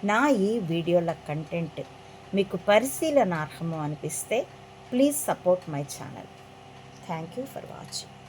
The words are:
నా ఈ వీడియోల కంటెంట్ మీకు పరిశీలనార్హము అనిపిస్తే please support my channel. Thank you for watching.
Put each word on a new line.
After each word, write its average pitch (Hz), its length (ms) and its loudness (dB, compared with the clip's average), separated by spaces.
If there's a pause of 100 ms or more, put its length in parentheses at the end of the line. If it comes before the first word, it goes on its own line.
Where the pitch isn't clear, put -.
నా 220 240 4
ఈ 220 300 4
వీడియోల 170 540 2 (160)
కంటెంట్ 156 520 -4 (540)
మీకు 196 240 0 (100)
పరిశీలనార్హము 202 1120 2
అనిపిస్తే 156 640 -4 (460)
please 277 240 6
support 180 440 2 (140)
my 143 80 -2
channel. - 460 -10 (800)
Thank 165 300 -6
you 269 160 -6
for - 80 -10
watching. - 540 -12 (140)